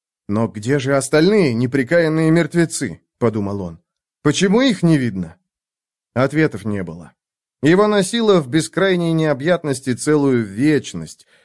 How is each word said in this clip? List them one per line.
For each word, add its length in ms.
«Но 180
где 300
же 180
остальные 560
неприкаянные 760
мертвецы?» — 720
подумал 420
он. 220
«Почему 400
их 200
не 140
видно?» 400
Ответов 500
не 180
было. 300
Его 240
носило 540
в 80
бескрайней 640
необъятности 800
целую 500
вечность, 840